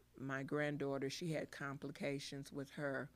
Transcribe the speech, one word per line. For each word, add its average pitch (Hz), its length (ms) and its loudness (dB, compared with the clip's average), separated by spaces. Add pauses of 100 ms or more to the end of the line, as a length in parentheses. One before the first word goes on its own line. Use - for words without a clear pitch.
(200)
my 135 240 -2
granddaughter, 139 680 2
she 165 220 0
had 147 200 2
complications 139 1000 -2
with 139 200 -4
her. 135 440 0